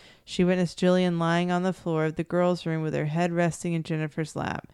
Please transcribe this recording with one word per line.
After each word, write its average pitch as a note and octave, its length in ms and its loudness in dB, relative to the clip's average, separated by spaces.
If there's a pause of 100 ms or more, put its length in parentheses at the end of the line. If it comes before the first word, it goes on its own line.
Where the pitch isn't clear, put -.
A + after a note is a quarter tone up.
(240)
She - 220 0
witnessed F3+ 340 2
Jillian F3+ 400 4
lying E3+ 320 2
on F3+ 120 0
the F#3 100 0
floor D#3+ 320 -2
of D#3 100 -2
the E3+ 80 -4
girls' F3+ 420 0
room D#3+ 180 -2
with D#3 100 -4
her D3 140 -2
head E3+ 260 0
resting E3+ 400 0
in E3 100 -2
Jennifer's D#3 500 -4
lap. - 400 -6